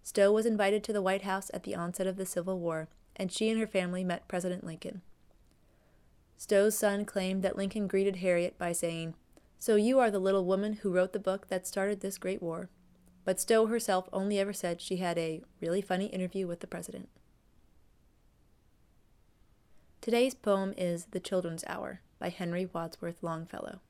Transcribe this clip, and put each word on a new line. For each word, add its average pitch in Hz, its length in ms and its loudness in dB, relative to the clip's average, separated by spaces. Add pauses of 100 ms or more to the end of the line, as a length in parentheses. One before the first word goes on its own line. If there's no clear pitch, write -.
Stowe 202 300 4
was 220 120 2
invited 208 380 2
to 226 80 -6
the 202 100 0
White 190 200 2
House 196 320 -4
at 185 100 -6
the 202 120 -4
onset 180 320 -2
of 190 100 -2
the 190 80 -4
Civil 180 340 -4
War, 160 300 -4 (260)
and 190 160 -4
she 220 180 0
and 226 80 2
her 220 100 0
family 180 360 0
met 175 240 -2
President 180 380 -4
Lincoln. 175 360 -10 (1300)
Stowe's 208 420 4
son 202 280 0
claimed 190 360 -2
that 190 140 0
Lincoln 196 320 -2
greeted 196 300 2
Harriet 175 400 0
by 175 160 -2
saying, 165 400 -4 (460)
"So 214 180 4
you 240 220 6
are 226 120 6
the 196 80 0
little 190 240 4
woman 196 300 2
who 208 180 -2
wrote 185 220 2
the 202 60 -2
book 196 280 -2
that 185 180 -4
started 202 360 -2
this 196 160 -6
great 185 240 -4
war." 175 280 -6 (540)
But 185 160 0
Stowe 220 280 6
herself 208 440 0
only 196 280 0
ever 202 120 0
said 175 300 -4
she 185 160 -2
had 175 200 0
a 160 240 -2 (200)
really 175 200 0
funny 190 260 0
interview 185 400 -4
with 170 120 -6
the - 80 -12
president. - 400 -10 (3000)
Today's 240 340 2
poem 196 400 0
is 175 360 -2
The 180 100 -4
Children's 170 440 -2
Hour - 360 -8 (160)
by 180 100 -6
Henry 180 380 -4
Wadsworth 170 580 -8
Longfellow. 165 560 -8 (100)